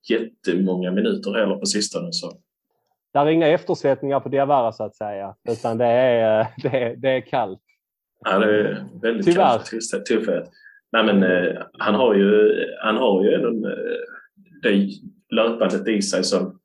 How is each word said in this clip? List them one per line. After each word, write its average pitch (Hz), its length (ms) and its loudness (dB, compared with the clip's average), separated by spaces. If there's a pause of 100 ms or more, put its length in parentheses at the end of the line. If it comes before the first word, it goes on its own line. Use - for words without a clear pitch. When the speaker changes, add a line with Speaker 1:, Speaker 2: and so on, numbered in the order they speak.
(100)
Speaker 1:
jättemånga 92 800 -2
minuter 104 420 -2
heller 98 220 0
på 101 100 -8
sistone, - 460 -4
så. - 200 -8 (800)
Speaker 2:
Där 143 140 2
är 156 40 2
inga 165 180 4
eftersvettningar 143 720 0
på 135 80 -12
Diawara, 135 440 2
så 110 120 -8
att 101 120 -12
säga, 98 380 -10 (140)
utan 113 300 -4
det 120 80 2
är, 117 540 4
eh, 113 60 0 (100)
<laughs> - 60 -14
det 135 200 -2
är, 117 140 -4
det 127 120 -2
är 131 120 0
kallt. 110 400 -4 (640)
Speaker 1:
Ja, 95 140 2
det 107 220 4
är 104 240 -2 (180)
väldigt 113 240 -2
Speaker 2:
Tyvärr. 175 180 4
Speaker 1:
kallt 120 240 2 (220)
för - 100 -4
tillfället. 101 480 -2 (440)
Nej, 110 120 4
men, 101 180 4
eh, 90 400 0 (100)
han - 220 -2
har 104 200 4
ju, 104 400 6 (280)
han 110 140 0
har 101 280 2
ju 123 100 4
ändå, 113 340 -2
eh, - 60 -6 (880)
det 98 260 2 (460)
löpandet 110 540 0
i 104 140 0
sig 90 220 -2
som - 400 -2